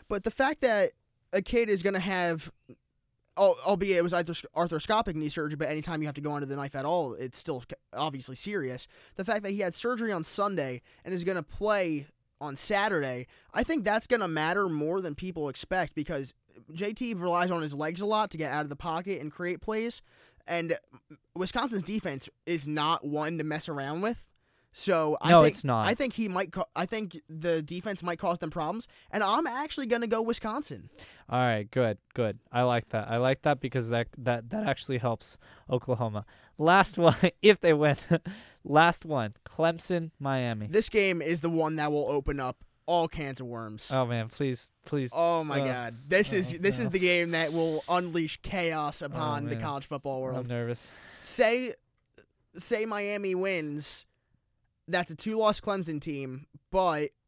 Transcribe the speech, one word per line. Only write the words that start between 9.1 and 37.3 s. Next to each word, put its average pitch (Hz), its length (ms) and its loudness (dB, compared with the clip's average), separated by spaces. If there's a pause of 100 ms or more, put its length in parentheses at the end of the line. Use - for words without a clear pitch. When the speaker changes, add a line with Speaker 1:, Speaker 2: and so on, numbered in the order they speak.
Speaker 1:
The 190 80 -6
fact 208 180 -2
that 196 80 -6
he 202 80 -2
had 185 160 -2
surgery 233 380 -2
on 170 100 -2
Sunday 160 580 -2 (240)
and 185 80 -10
is 175 120 -4
gonna 180 180 -2
play 180 640 0 (340)
on 143 140 -8
Saturday, 151 720 0 (260)
I 240 120 0
think 320 200 0
that's 214 220 2
gonna 220 220 2
matter 170 400 2
more 160 320 0
than 160 160 -6
people 170 320 -6
expect 170 480 -4
because 143 380 -6 (380)
J 196 200 -4
T 233 220 -4
relies 175 360 2
on 170 120 0
his 147 120 -6
legs 156 260 -4
a 208 60 -4
lot 214 240 0
to - 80 -12
get 151 140 -4
out 147 100 0
of 147 60 -6
the 147 80 -10
pocket 170 440 -6
and 147 120 -10
create 175 280 -6
plays, 220 420 -6 (440)
and 165 300 -2 (580)
Wisconsin's 214 480 -2
defense 175 460 -6 (180)
is 160 220 -2
not 151 360 0
one 151 340 -2
to 156 60 -4
mess 156 240 -6
around 147 340 -6
with. 233 220 -4 (520)
So 160 440 2
I 165 100 4
Speaker 2:
No, 170 140 12
Speaker 1:
think, 156 100 6
Speaker 2:
it's - 80 -8
not. 117 240 2
Speaker 1:
I 208 80 2
think 254 200 -2
he 226 120 0
might. 185 240 -2
Co-, 185 140 -4 (100)
I 170 100 -2
think 208 320 -4 (120)
the 160 340 0
defense 180 400 -6
might 170 160 -2
cause 175 200 0
them 160 120 -6
problems, 175 380 -4 (240)
and 214 100 0
I'm 226 240 4
actually 269 400 -4
gonna 233 220 0
go 220 120 2
Wisconsin. 226 720 -4 (400)
Speaker 2:
All 123 80 0
right, 113 320 2
good, 113 280 2 (140)
good. 110 280 -2 (100)
I 123 120 2
like 120 260 2
that. 107 200 -2
I 117 100 0
like 131 240 2
that 147 180 2
because 123 300 -2
that, 117 180 0 (100)
that, 120 320 -2
that 214 160 -2
actually 131 320 -2
helps 117 400 -4 (320)
Oklahoma. 117 560 -2 (320)
Last 175 400 6
<laughs> - 0 -
one, 165 160 8 (260)